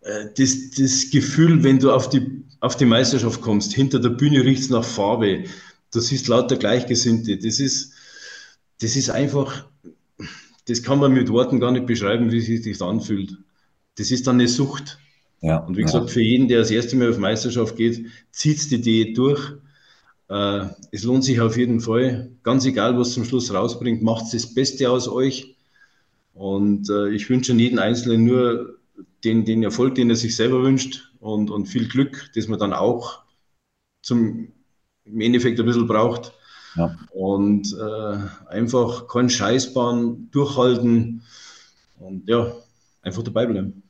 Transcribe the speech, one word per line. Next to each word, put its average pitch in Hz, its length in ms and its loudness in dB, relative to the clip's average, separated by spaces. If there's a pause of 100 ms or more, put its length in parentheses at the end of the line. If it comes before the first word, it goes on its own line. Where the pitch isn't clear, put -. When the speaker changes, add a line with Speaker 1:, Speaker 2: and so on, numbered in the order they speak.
Speaker 1:
Äh, 104 260 -10 (100)
das, - 400 0
das - 340 0
Gefühl, 160 540 4
wenn 135 160 6
du 131 120 6
auf 127 160 2
die, - 360 -2 (160)
auf 127 160 -2
die 139 100 4
Meisterschaft 117 540 4
kommst, 104 320 0
hinter 135 260 2
der 120 120 2
Bühne 139 340 4
riecht's 131 260 2
nach 113 140 2
Farbe, 104 600 0 (480)
du 117 80 0
siehst 127 280 -4
lauter 123 280 2
Gleichgesinnte, 113 800 0
das 110 220 -4
ist, - 360 -4 (880)
das 113 140 -4
ist 131 160 -2
einfach, 135 560 -2 (1000)
das 117 180 -4
kann 139 160 2
man 139 120 4
mit 123 180 2
Worten 123 280 2
gar 120 140 2
nicht 123 140 0
beschreiben, 113 440 0
wie 117 100 0
sich 113 220 -2
das 104 180 -8
anfühlt. 98 560 -4 (600)
Das 107 160 -4
ist 127 160 -2
dann 123 80 4
eine 123 100 6
Sucht. - 540 -4 (400)
Speaker 2:
Ja, 80 160 0
Speaker 1:
Und 90 200 -6
wie 107 40 -2
Speaker 2:
ja. 156 60 2
Speaker 1:
gesagt, 120 240 0
für 120 120 2
jeden, 123 240 4
der 117 140 4
das 110 100 2
erste 117 240 0
Mal 120 160 4
auf 104 80 0
Meisterschaft 113 560 -2
geht, 113 320 -2 (240)
zieht's - 380 -2
die 120 120 0
Diät 113 380 0
durch. 139 360 0 (720)
Äh, 101 380 -2 (260)
es 101 100 -10
lohnt 131 220 2
sich 123 160 0
auf 113 160 2
jeden 120 240 0
Fall. 120 500 -2 (140)
Ganz 127 220 2
egal, 123 300 0
was 120 180 0
zum 120 100 -4
Schluss 123 280 -4
rausbringt, 113 480 -2
macht's 113 300 -2
das - 240 -6
Beste 131 380 0
aus 123 160 -2
euch. 131 480 -4 (800)
Und, 101 540 -2
äh, 101 200 0
ich 104 200 -4
wünsche 127 220 0
an 120 80 4
jeden 120 220 2
Einzelnen 113 440 2
nur 123 520 0 (480)
den, 113 200 2
den 113 200 0
Erfolg, 123 320 0
den 120 120 2
er 117 60 4
sich 113 220 -4
selber 127 260 2
wünscht - 560 0
und, 107 320 -4
und 101 160 -6
viel 113 220 -4
Glück, - 480 -4
das 113 100 -4
man 107 140 -4
dann 101 120 -2
auch 117 500 -2 (800)
zum, 117 500 -2 (520)
im 107 160 -8
Endeffekt 120 380 2
ein 117 80 0
bisschen 117 220 2
braucht. 110 440 0 (440)
Speaker 2:
Ja. 85 200 -2 (140)
Speaker 1:
Und, 98 680 0
äh, 107 420 -6 (300)
einfach 117 600 -2
keinen 120 220 2
Scheiß 120 440 -2
bauen, 120 560 -2
durchhalten 120 920 0 (760)
und 92 300 -14
ja, 117 240 2 (500)
einfach 113 220 -8
dabei 117 220 -2
bleiben. 98 440 -4